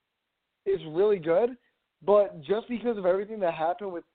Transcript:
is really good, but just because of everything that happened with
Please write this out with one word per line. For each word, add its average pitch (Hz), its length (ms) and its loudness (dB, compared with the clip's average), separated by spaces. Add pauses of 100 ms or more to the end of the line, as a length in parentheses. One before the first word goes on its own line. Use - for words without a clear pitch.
(640)
is 196 140 0 (100)
really 196 300 2
good, 170 320 2 (520)
but 190 380 4
just 196 260 -4
because 233 300 -4
of 190 80 -4
everything 202 360 0
that 170 120 0
happened 175 400 -4
with 165 100 -10 (120)